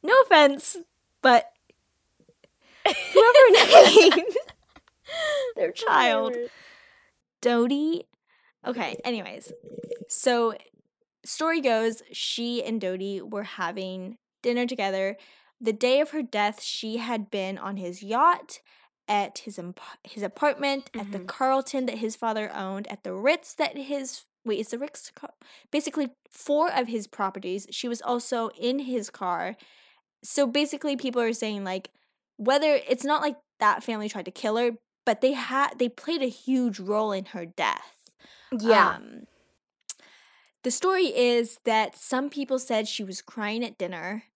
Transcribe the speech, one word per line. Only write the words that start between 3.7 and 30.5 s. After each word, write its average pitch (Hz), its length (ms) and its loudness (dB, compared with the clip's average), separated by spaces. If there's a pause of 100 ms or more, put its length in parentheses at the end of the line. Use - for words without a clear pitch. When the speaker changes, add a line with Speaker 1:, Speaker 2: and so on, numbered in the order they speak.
Speaker 1:
named 370 240 0 (500)
<laughs> 605 680 -6
their - 160 -2
child 240 600 0
Speaker 2:
Whatever. 240 160 -8 (920)
Speaker 1:
Doty. 277 640 0 (600)
Okay, 233 380 -6
anyways. 208 480 -8 (560)
So, 233 480 0 (720)
story 320 360 -2
goes, 226 500 -2
she 240 520 -6
and 226 160 -6
Doty 190 420 -6
were 208 220 -10
having 185 760 -10 (240)
dinner 240 260 -2
together. 196 500 -4 (420)
The 226 140 -2
day 247 280 2
of 294 100 -2
her 311 120 -6
death, 214 380 -4
she 220 360 -10
had 226 340 -6
been 190 260 -6
on 196 200 -10
his 180 260 -12
yacht, 277 560 -2 (480)
at 202 320 -4
his - 200 -14
imp-, 180 200 -14 (240)
his - 200 -12
apartment, 277 680 -4
at 202 180 -12
the 202 80 -10
Speaker 2:
Mm-hmm. 180 80 -14
Speaker 1:
Carlton 262 600 -2
that 226 100 -6
his 220 180 -6
father 220 380 -6
owned, 190 340 -10
at - 160 -16
the 185 100 -10
Ritz 269 420 -2
that - 220 -4
his, 269 460 -10 (220)
wait, 214 140 -4
is 214 100 -8
the 233 100 -10
Ritz - 360 -14
Car-, - 180 -20 (380)
basically 294 380 -4 (200)
four 302 420 -2
of 247 160 -2
his 226 200 -8
properties. 190 640 -8
She - 160 -10
was 233 140 -6
also 240 480 -4 (100)
in 254 200 -4
his 247 300 -6
car 175 460 -6 (680)
so 285 240 0
basically 285 480 -4